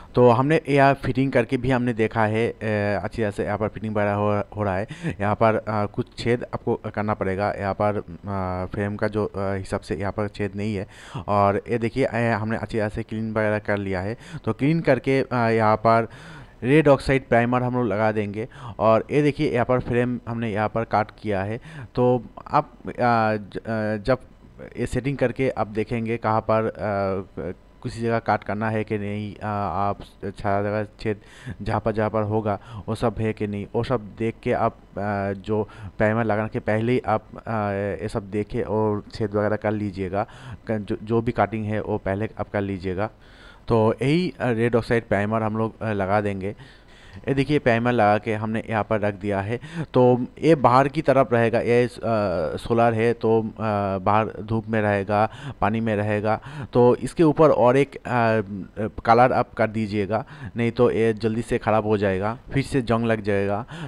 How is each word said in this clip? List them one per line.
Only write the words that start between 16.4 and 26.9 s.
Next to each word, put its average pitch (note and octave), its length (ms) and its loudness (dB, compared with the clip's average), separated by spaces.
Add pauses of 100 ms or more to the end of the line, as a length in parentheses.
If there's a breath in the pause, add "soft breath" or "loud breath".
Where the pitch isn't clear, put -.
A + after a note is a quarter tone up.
रेड D3 260 6
ऑक्साइड C3+ 400 4
प्राइमर A#2+ 340 4
हम B2 120 -2
लोग B2 120 0
लगा G#2+ 260 2
देंगे। G#2+ 360 -4 (300 loud breath)
और A2 320 4
ये C#3+ 120 2
देखिए, D3 280 2
यहाँ A#2+ 160 2
पर B2+ 140 2
फ्रेम B2 480 0
हमने A#2 240 -4
यहाँ G#2 160 0
पर A2+ 160 -2
काट G#2+ 260 0 (120)
किया G2 200 -2
है। G#2+ 180 -6 (340 loud breath)
तो B2 280 2 (260)
आप, D3 240 0 (140)
अ, F2+ 100 -8
ज-, A2 600 0
अ, A2 400 -4
जब A#2 220 0 (600)
ये A#2+ 80 -2
सेटिंग B2+ 300 -4
करके B2+ 340 0
आप - 160 -4
देखेंगे A2 500 -4
कहाँ A2 240 0
पर, A2 260 2
अ, - 60 -4 (1120)